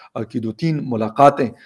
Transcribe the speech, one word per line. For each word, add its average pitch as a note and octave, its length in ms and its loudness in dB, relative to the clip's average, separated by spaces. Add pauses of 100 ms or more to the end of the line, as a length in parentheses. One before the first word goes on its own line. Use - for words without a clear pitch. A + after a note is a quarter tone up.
(160)
अ, A#2+ 80 -6
की B2 160 -8
दो A2 120 -6
तीन D#3 280 -4
मुलाकातें, B2 720 2 (160)